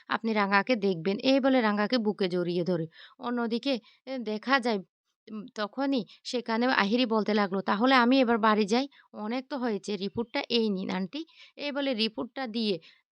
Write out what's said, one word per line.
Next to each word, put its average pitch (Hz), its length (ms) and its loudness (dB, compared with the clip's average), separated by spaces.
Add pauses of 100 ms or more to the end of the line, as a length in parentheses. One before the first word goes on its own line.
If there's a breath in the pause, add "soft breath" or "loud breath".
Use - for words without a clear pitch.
আপনি - 260 -2
রাঙাকে 202 420 2
দেখবেন।" 190 440 0
এই 269 200 4
বলে 262 220 4
রাঙাকে 208 360 0
বুকে 202 320 0
জড়িয়ে 175 340 -2
ধরে। 165 220 0 (340 loud breath)
অন্যদিকে, 240 540 -2 (340 soft breath)
এ, 262 120 -8
দেখা 214 400 -2
যায়, 220 200 0 (480)
উম, 214 160 -14 (120)
তখনই 254 460 -2 (220 loud breath)
সেখানে 226 500 -2
আহিরি 226 320 4
বলতে 214 280 0
লাগলো, 196 280 2
"তাহলে 220 340 2
আমি 247 240 6
এবার 233 180 4
বাড়ি 214 280 4
যাই। 233 200 0 (280 soft breath)
অনেক 226 340 -6
তো 294 100 -8
হয়েছে, 226 380 -4
রিপোর্টটা 220 540 -4
এই 226 200 2
নিন 196 200 -4
আন্টি।" 190 320 -6 (360 loud breath)
এই 294 140 -8
বলে 269 220 -2
রিপোর্টটা 226 540 -4
দিয়ে 214 280 -2 (360 soft breath)